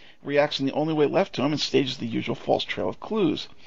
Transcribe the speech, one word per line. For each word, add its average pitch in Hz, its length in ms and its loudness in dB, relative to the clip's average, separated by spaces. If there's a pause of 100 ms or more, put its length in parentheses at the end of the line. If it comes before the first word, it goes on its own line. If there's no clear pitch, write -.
(220)
reacts 143 360 2
in 139 60 0
the 135 80 0
only 156 220 0
way 151 100 6
left 143 300 2
to 113 80 -2
him 147 100 2
and 143 80 0
stages 135 380 0
the 120 80 -4
usual 117 280 -2
false - 300 -2
trail 95 240 -4
of 107 120 -6
clues. 196 480 0 (180)